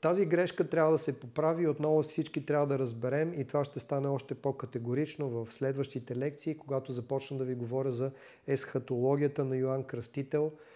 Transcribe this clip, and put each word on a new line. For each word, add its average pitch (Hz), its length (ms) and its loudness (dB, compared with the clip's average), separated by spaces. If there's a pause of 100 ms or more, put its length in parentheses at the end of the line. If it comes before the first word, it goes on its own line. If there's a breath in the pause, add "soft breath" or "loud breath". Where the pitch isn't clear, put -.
тази 180 260 4
грешка 175 420 2
трябва 160 240 6
да 156 60 6
се 143 220 -2
поправи 156 420 0
и 165 60 4
отново 151 340 4
всички 151 440 -2
трябва 147 200 4
да 143 120 2
разберем 131 560 0
и 143 100 -2
това 143 200 0
ще 139 140 -8
стане 139 300 -2
още 135 260 -2
по-категорично 135 960 -2
в 117 240 -6
следващите 135 640 -4
лекции, 147 420 -4
когато 135 340 -4
започна 135 460 -4
да 131 60 -2
ви 127 100 -2
говоря 123 380 -2
за 131 200 -2 (340 loud breath)
есхатологията 139 960 2
на 131 120 0
Йоан 131 280 0
Кръстител, 143 680 -2 (240 loud breath)